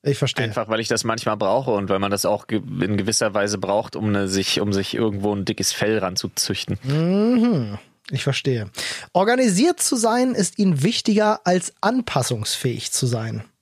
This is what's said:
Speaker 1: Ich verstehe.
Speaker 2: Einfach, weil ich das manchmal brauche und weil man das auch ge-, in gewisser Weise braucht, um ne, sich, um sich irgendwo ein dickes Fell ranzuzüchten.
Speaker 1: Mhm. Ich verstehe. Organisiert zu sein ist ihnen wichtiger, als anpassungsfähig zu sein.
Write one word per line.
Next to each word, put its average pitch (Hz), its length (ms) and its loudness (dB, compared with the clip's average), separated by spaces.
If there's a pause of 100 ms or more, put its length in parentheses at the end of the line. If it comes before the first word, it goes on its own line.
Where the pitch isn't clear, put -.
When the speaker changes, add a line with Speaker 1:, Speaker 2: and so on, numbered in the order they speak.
Speaker 1:
Ich 143 160 0
verstehe. 123 260 0
Speaker 2:
Einfach, 110 240 -4
weil 110 100 2
ich 113 80 -2
das 113 160 0
manchmal 113 340 -2
brauche 113 340 2
und 101 180 0
weil 95 100 2
man 98 120 0
das 98 140 -2
auch 101 220 0
ge-, 110 100 -2 (240)
in 101 160 0
gewisser 101 360 0
Weise 104 240 0
braucht, 98 380 -2
um 107 160 -2
ne, 101 160 0
sich, 95 340 0
um 104 100 0
sich 98 220 -2
irgendwo 104 420 0
ein 98 100 -4
dickes - 280 -2
Fell 107 240 0
ranzuzüchten. 92 880 -4
Speaker 1:
Mhm. 180 960 2 (320)
Ich 135 120 -4
verstehe. 123 460 -2 (440)
Organisiert 240 680 4
zu - 140 0
sein 240 400 2
ist - 240 -2
ihnen 175 240 4
wichtiger, 214 640 2
als 180 340 0
anpassungsfähig 123 1080 -2
zu - 160 0
sein. 110 360 -4 (180)